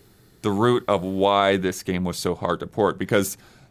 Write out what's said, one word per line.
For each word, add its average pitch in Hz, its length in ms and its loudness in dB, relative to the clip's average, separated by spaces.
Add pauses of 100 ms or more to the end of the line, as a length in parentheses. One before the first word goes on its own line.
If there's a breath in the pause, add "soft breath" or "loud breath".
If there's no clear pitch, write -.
(400)
the 107 100 -2
root 117 380 2
of 98 140 2
why 98 540 2
this 92 260 -2
game 90 220 -4
was 87 140 -4
so 90 160 -4
hard 85 260 -2
to - 60 -10
port, 98 320 0
because 98 380 0 (340 soft breath)